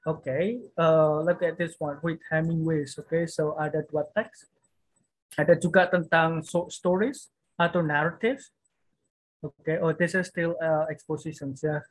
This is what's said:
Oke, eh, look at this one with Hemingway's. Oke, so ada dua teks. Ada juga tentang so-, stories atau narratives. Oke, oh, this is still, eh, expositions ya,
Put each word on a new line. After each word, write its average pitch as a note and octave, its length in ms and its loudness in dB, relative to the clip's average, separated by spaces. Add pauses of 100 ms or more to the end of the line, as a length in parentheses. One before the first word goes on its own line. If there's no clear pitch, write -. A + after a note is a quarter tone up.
Oke, D#3+ 560 -2
eh, D#3+ 640 4
look F3 160 2
at E3 160 0
this E3+ 240 -6
one D3 240 -6
with D#3+ 240 -2
Hemingway's. D#3+ 720 0
Oke, E3 320 -2
so D3+ 240 -2
ada D#3 320 -2
dua D3 240 -2
teks. - 400 -6 (880)
Ada D#3 160 6
juga F3 320 4
tentang E3 560 2
so-, F3 240 -4
stories F#3+ 640 -2 (240)
atau E3+ 240 2
narratives. E3 720 0 (880)
Oke, D#3 400 -4
oh, D#3+ 160 0
this E3+ 240 0
is F3+ 80 -2
still, E3+ 320 -2
eh, D#3+ 320 0
expositions D3+ 720 -8
ya, D3+ 160 -2 (120)